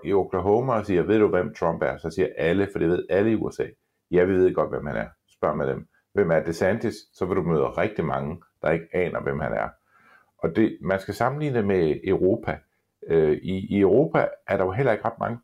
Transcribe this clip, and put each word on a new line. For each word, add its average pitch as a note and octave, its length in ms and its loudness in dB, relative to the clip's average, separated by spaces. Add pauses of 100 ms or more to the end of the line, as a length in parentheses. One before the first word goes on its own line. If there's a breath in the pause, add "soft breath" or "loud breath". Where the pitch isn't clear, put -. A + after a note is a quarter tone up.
i F#2+ 80 0
Oklahoma G2+ 600 2
og G#2 120 -2
siger, F2 180 2
"Ved A2 160 2
du, G#2 80 6
hvem F2 260 0
Trump E2 280 -2
er?", C2 160 -2
så D#2+ 120 -8
siger F2+ 180 0 (100)
alle, F#2 340 2
for - 80 -4
det E2+ 100 2
ved F2 200 0
alle G#2 220 2
i A2 40 2
U - 160 -2
S - 80 -8
A, - 80 -2 (440)
"Ja, F2+ 120 6
vi F#2+ 100 2
ved F#2 200 4
godt, D#2 160 0
hvem C2+ 160 -6
han C2+ 100 -6
er." A1 120 -4 (200)
Spørg D2+ 300 -2
med C#2+ 100 -2
dem, - 200 -6 (260)
"Hvem G2 180 2
er D#2+ 120 4
DeSantis?", G2+ 520 -2 (180)
så - 120 -6
vil F#2 100 -2
du F#2+ 60 0
møde D#2+ 240 0
rigtig E2+ 400 -2
mange, C#2 360 -6 (200)
der D2+ 100 0
ikke E2 220 -2
aner, F2 280 -2
hvem C#2+ 180 -4
han A1+ 140 -4
er. G#1+ 160 -4 (680 soft breath)
Og - 180 -4
det, G#2+ 260 2
man F#2+ 180 0
skal G2 140 -8
sammenligne C#3 440 -2
det G#2 80 0
med F2+ 380 0
Europa. F2+ 560 0 (480)
Øh, D#2+ 240 4
i, F#2+ 440 -4
i G2+ 40 2
Europa B2 480 4 (200)
er G2 100 0
der F#2+ 60 0
jo F#2 80 -2
heller B2 200 0
ikke G#2 140 -2
ret - 140 -6
mange A2 240 -4